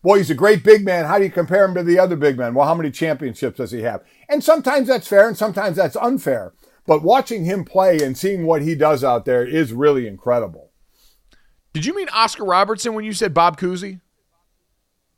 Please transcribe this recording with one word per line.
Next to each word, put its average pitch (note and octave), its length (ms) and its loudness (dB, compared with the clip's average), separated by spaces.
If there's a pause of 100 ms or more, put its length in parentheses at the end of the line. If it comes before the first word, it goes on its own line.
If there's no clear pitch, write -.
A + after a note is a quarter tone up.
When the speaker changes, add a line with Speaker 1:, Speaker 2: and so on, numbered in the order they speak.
Speaker 1:
"Boy, G3+ 160 4
he's D#3+ 140 0
a - 20 0
great E3+ 300 2
big G#3+ 200 8
man. F3+ 220 0
How G3 140 0
do G3 60 2
you F3 40 -4
compare F3+ 340 0
him F#3 120 0
to F3+ 80 -2
the F3 160 4
other F3+ 160 2
big C#3 240 0
men?" A#2+ 160 -4
Well, C#3+ 100 4
how D#3+ 80 0
many D#3+ 160 -4
championships C3+ 680 -6
does A#2+ 120 -8
he A#2 140 -8
have? A2 180 -6 (260)
And D4 160 -2
sometimes C#4 440 2
that's B3 200 -2
fair G3+ 200 6
and G#3 100 -6
sometimes G3+ 380 -4
that's F3 200 -2
unfair. F#3 580 -4 (340)
But D#3 160 0
watching A3 420 0
him F#3 180 -4
play F#3 380 2
and C3 160 -4
seeing F#3 300 -4
what D#3+ 160 0
he E3 100 -2
does D3 300 2
out B2 220 0
there B2 200 0
is C3+ 280 -2
really C3 340 2
incredible. G#2 640 -4 (1040)
Speaker 2:
Did D3+ 120 -6
you E4+ 100 -4
mean F#4 140 -6
Oscar A3 340 -2
Robertson G3+ 520 0
when G#3+ 100 -8
you G#3+ 80 -8
said F#3 200 -4
Bob E3+ 240 2
Cousy? F#3 440 -8 (1160)